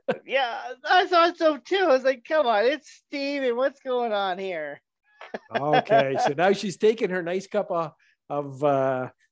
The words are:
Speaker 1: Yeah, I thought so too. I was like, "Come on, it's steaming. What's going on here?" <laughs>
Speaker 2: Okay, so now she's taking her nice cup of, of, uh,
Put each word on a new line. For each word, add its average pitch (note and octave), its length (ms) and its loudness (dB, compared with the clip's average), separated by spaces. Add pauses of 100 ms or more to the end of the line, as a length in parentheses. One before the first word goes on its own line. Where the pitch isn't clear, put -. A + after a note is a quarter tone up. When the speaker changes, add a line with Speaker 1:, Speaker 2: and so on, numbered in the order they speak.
(260)
Speaker 1:
Yeah, A#3 320 -2 (320)
I F#4 160 4
thought E4+ 320 2
so D#4 200 2
too. F4+ 260 -4
I F4 40 2
was C4 160 4
like, C4+ 240 0
"Come D#4 200 2
on, A3 180 2
it's C#4+ 240 0
steaming. C#4 680 -4
What's C4 260 -2
going B3 320 -2
on G3 260 -2
here?" D#3 420 -8 (400)
<laughs> - 340 -14
Speaker 2:
Okay, C#3 600 2 (100)
so C#3+ 100 0
now F#3 180 4
she's G3+ 240 -4
taking A3 340 2
her F#3 100 -4
nice F#3 240 -4
cup G3 240 -4
of, E3 220 -2 (400)
of, C#3+ 320 -6
uh, C3+ 460 0 (220)